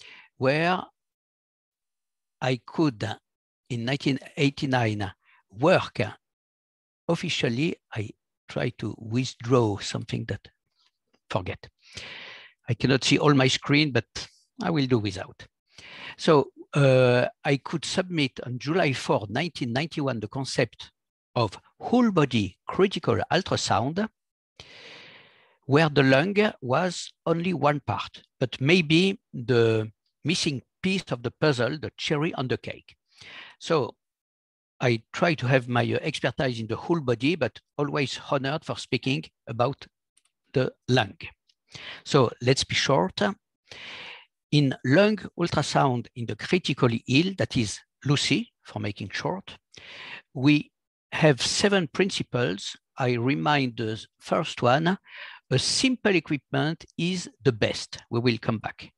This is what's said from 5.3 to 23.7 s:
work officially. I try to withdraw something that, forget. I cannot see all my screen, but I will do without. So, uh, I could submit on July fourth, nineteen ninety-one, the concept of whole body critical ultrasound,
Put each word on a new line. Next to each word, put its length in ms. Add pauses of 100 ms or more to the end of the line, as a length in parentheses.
work 520 (1080)
officially. 720 (160)
I 160 (400)
try 200 (100)
to 180
withdraw 800
something 480
that, 240 (800)
forget. 400 (1000)
I 60
cannot 320
see 120
all 160
my 140
screen, 440
but 360 (340)
I 80
will 180
do 120
without. 480 (720)
So, 340 (220)
uh, 540 (180)
I 120
could 280
submit 600
on 140
July 340
fourth, 360
nineteen 420
ninety-one, 480
the 80
concept 640 (420)
of 240 (220)
whole 320
body 460 (100)
critical 520 (120)
ultrasound, 760 (1600)